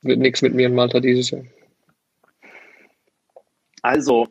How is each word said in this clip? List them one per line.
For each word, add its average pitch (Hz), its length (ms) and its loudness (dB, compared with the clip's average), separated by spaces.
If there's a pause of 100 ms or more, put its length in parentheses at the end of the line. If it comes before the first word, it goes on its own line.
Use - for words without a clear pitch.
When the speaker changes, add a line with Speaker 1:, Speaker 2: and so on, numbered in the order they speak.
Speaker 1:
wird 127 180 0
nix 131 220 0
mit 123 120 0
mir 127 140 2
in 123 80 0
Malta 123 240 0
dieses 127 320 0
Jahr. 135 100 -10 (2500)
Speaker 2:
Also, 123 480 0